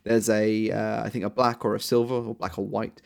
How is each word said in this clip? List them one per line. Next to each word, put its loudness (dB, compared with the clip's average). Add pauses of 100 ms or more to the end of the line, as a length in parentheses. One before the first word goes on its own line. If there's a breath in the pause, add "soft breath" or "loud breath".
There's 2
a, 2
uh, -2
I -4
think -4
a -4
black 0
or 0
a -6
silver 2
or -6
black -8
or -4
white -6